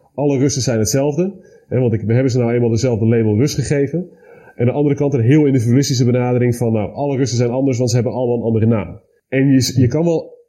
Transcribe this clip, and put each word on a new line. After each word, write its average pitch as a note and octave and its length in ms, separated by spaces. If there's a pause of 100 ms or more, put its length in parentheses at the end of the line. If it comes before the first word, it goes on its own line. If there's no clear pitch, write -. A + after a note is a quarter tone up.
(140)
alle C#3+ 240
Russen C3+ 240
zijn A2+ 180
hetzelfde, C#3 540 (340)
hè, A#2 120
want A#2+ 140
ik, G#2 80
we G#2 120
hebben B2+ 180
ze B2 80
nou A#2 140
eenmaal A#2+ 160
dezelfde A2+ 360
label A2 320
Rus D3 160
gegeven. C#3+ 460 (560)
En - 60
aan B2 40
de B2 60
andere D3 240
kant C#3+ 180
een B2 80
heel D3 240
individualistische C3 600
benadering B2 500
van, A#2 180
"Nou, G#2 200
alle C#3 240
Russen B2 200
zijn A#2+ 120
anders, C3 280
want B2 120
ze A#2+ 60
hebben A#2 180
allemaal A#2+ 240
een A2 60
andere A2+ 220
naam." G#2+ 340 (280)
En C3+ 200
je, C3 280
je B2 120
kan D3 160
wel E3+ 300 (160)